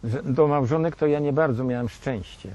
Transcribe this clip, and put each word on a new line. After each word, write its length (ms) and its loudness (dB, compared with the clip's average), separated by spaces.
że 180 -2
do 260 4
małżonek 480 0
to 100 0
ja 120 4
nie 140 0
bardzo 320 0
miałem 240 -2
szczęście 680 -8